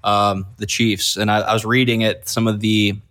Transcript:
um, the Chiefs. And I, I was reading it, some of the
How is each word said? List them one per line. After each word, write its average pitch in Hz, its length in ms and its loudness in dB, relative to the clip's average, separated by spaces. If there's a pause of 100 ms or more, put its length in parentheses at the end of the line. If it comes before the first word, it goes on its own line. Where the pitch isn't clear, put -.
um, 101 440 0 (100)
the 104 80 -6
Chiefs. 104 500 -2
And 107 160 0
I, 107 80 4
I 107 140 0
was 110 120 0
reading 120 360 2
it, 110 260 -2
some 113 200 -2
of 107 120 0
the 104 400 0 (120)